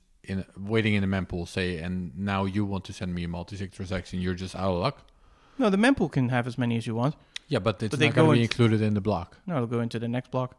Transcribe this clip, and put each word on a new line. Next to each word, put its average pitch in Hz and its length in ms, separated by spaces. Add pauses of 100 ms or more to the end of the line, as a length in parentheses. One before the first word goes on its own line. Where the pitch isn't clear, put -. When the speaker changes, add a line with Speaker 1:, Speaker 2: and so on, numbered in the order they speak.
(240)
Speaker 1:
in, 95 200 (140)
waiting 107 360
in 101 80
the 95 60
mempool, 90 400
say, 90 300
and 87 400
now 98 280
you 101 200
want 98 200
to 95 80
send 90 220
me 87 80
a 85 60
multi-sig 90 420
transaction, 92 480
you're 92 140
just 92 220
out 95 180
of 87 80
luck? 135 200 (560)
Speaker 2:
No, 233 120
the 196 80
mempool 226 340
can 127 180
have 123 180
as 117 100
many 120 200
as 110 100
you 110 80
want. 127 200 (320)
Speaker 1:
Yeah, 131 120
but 104 220
it's 107 100
Speaker 2:
But 135 80
they 151 80
Speaker 1:
not 123 80
gonna 131 120
Speaker 2:
go 151 60
Speaker 1:
be 120 80
Speaker 2:
into 113 100
Speaker 1:
included 110 300
in 107 120
the 104 80
block. 95 360 (100)
Speaker 2:
No, 170 80
it'll 120 120
go 117 120
into 117 200
the 117 100
next 123 220
block. 127 280